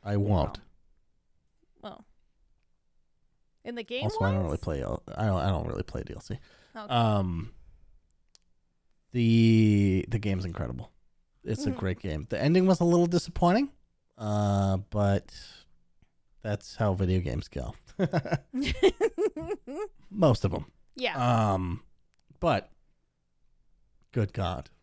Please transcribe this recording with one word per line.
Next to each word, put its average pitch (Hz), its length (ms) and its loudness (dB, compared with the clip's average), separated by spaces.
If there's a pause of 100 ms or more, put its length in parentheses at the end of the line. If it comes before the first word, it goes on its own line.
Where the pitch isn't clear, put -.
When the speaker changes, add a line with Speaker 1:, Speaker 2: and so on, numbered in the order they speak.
Speaker 1:
I 101 140 -2
won't. 98 400 2
Speaker 2:
Oh. - 40 -16 (1200)
Well. - 240 -18 (1600)
In 240 120 -10
the 233 80 -10
game 240 200 -8
Speaker 1:
Also, 440 220 -4
I - 60 0
don't 98 120 0
really 170 60 -4
Speaker 2:
wise? 71 100 -4
Speaker 1:
play, 76 240 -6
I - 440 -6
don't, 92 120 0
I 80 100 0
don't 80 180 -2
really - 160 -6
play - 200 -10
D - 100 -12
L - 60 -12
C. - 180 -12 (380)
Speaker 2:
Okay. 214 160 -10
Speaker 1:
Um, 117 600 0 (1600)
the, 110 1000 4
the 113 80 -4
game's 98 260 -4
incredible. 80 480 -8 (520)
It's 262 240 -4
a - 20 0
Speaker 2:
Mm-hmm. - 100 -6
Speaker 1:
great 92 200 -2
game. 78 300 -6
The - 120 -4
ending 175 240 4
was 185 140 4
a - 40 2
little 170 220 4
disappointing, 175 640 0 (480)
uh, 101 600 2 (120)
but 101 420 2 (1120)
that's 104 320 -6
how 104 180 2
video 92 280 2
games 65 260 -4
go. - 260 -8 (240)
<laughs> 190 80 2 (480)
Speaker 2:
<laughs> 339 1600 -2
Speaker 1:
Most 170 360 2
of 98 80 0
'em. 92 120 -6 (300)
Speaker 2:
Yeah. 123 580 0
Speaker 1:
Um, 92 280 -4 (580)
but 143 300 0 (1400)
good 107 220 -2
God 90 360 -4 (140)